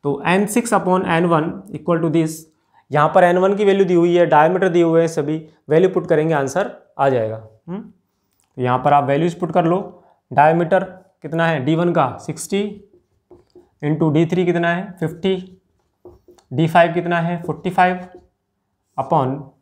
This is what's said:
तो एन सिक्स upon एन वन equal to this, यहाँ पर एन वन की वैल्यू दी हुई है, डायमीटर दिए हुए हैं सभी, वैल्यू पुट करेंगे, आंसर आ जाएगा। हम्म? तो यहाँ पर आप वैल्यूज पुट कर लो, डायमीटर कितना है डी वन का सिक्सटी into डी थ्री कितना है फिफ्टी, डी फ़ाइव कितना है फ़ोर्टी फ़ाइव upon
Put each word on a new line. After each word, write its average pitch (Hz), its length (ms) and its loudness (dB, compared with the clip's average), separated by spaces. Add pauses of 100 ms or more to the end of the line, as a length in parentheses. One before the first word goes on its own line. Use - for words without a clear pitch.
तो 143 220 -4
एन 190 200 2
सिक्स 233 260 -2
upon 185 340 0
एन 175 200 0
वन 165 240 0 (200)
equal 165 320 -4
to 165 80 -2
this, 160 260 0 (540)
यहाँ 147 240 2
पर 185 80 8
एन 175 140 4
वन 196 180 2
की 208 100 0
वैल्यू 196 200 4
दी 180 80 0
हुई 175 220 2
है, 175 120 4
डायमीटर 170 420 2
दिए 170 140 2
हुए 165 180 4
हैं 165 80 0
सभी, 156 280 -4 (320)
वैल्यू 175 200 4
पुट 175 180 -4
करेंगे, 160 260 0
आंसर 147 380 -4 (280)
आ 139 100 2
जाएगा। 110 260 -2 (320)
हम्म? 180 140 -10
तो - 800 -18
यहाँ 127 160 0
पर 143 160 2
आप 139 100 4
वैल्यूज 151 300 0
पुट 165 200 -6
कर 175 120 2
लो, 170 120 0 (540)
डायमीटर 165 520 2 (380)
कितना 165 260 -2
है 151 180 -2
डी 156 100 2
वन 175 180 0
का 151 140 2 (100)
सिक्सटी - 440 -6 (1200)
into 156 280 0
डी 160 120 2
थ्री 175 200 -2
कितना 170 240 0
है 180 300 -6
फिफ्टी, 175 360 -4 (1160)
डी 151 160 0
फ़ाइव 170 260 4
कितना 175 260 -2
है 170 240 -4
फ़ोर्टी 156 260 -8
फ़ाइव 180 300 0 (1000)
upon 139 420 -2 (220)